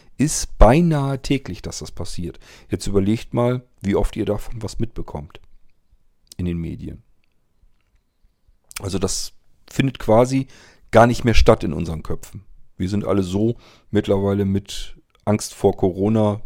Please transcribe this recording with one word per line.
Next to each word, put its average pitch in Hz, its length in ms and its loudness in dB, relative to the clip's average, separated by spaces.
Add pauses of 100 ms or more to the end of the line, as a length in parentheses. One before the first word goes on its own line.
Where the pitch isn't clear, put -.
(180)
ist - 400 -2
beinahe 139 640 4
täglich, 135 420 -4
dass - 180 -12
das - 100 -14
passiert. 85 480 -8 (320)
Jetzt - 160 -4
überlegt 101 480 0
mal, 123 320 -2 (140)
wie 92 160 0
oft - 180 0
ihr 104 100 -4
davon 101 380 -6
was - 160 -10
mitbekommt - 640 -8 (960)
in 90 80 -6
den 87 140 -4
Medien. - 440 -10 (1800)
Also 95 200 -6
das - 320 -4 (360)
findet 131 300 -2
quasi 127 480 2 (460)
gar 113 160 8
nicht 120 160 -2
mehr 117 100 4
statt - 300 4
in 90 80 -4
unseren 80 320 -6
Köpfen. - 400 -10 (340)
Wir 90 100 -4
sind 104 160 -2
alle 98 180 2
so 101 340 0 (340)
mittlerweile 101 540 2
mit - 520 -4 (280)
Angst - 280 0
vor - 240 2
Corona 101 680 2